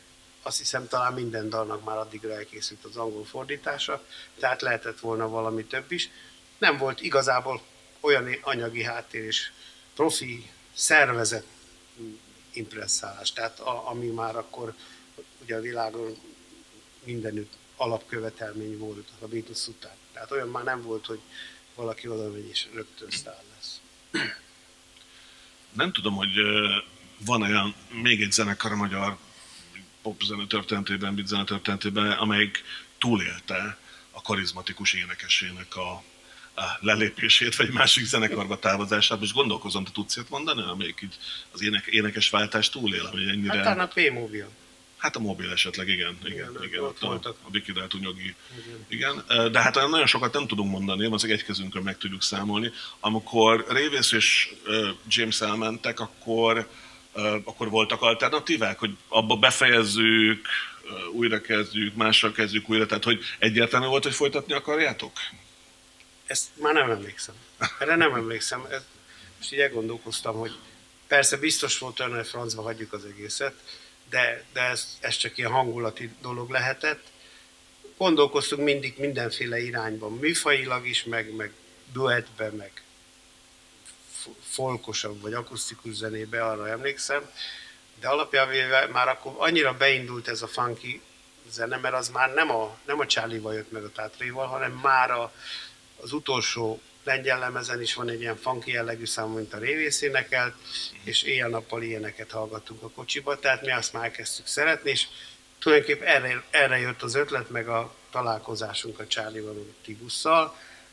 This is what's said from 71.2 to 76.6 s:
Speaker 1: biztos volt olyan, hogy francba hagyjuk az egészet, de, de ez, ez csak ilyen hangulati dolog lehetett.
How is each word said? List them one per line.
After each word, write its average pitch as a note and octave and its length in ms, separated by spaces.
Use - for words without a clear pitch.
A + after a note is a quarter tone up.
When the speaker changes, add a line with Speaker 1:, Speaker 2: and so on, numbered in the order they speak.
Speaker 1:
biztos D3 400
volt B2+ 220
olyan, B2 160
hogy A2+ 120
francba A2+ 340
hagyjuk A2 320
az G#2 120
egészet, G#2 480
de, A#2+ 340
de B2+ 80
ez, B2 380
ez A#2 180
csak - 200
ilyen A#2+ 140
hangulati A#2+ 580
dolog B2 280
lehetett. C3 540